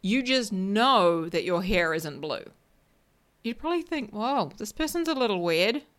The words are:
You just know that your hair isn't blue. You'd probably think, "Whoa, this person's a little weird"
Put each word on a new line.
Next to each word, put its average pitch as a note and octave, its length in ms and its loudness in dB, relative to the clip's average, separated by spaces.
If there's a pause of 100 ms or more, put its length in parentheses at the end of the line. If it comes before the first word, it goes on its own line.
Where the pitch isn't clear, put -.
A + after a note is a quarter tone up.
You A#3+ 220 0
just B3 280 0
know F#3+ 760 2
that E3+ 140 -2
your F3 200 0
hair F3 300 2
isn't D3+ 280 -6
blue. D3 300 -8 (920)
You'd A3+ 160 -6
probably E4 240 -2
think, D4 280 -6
"Whoa, G#3+ 460 -2
this G#3 140 -10
person's E4 360 -2
a E4 60 0
little A3 280 0
weird" F3 420 2 (160)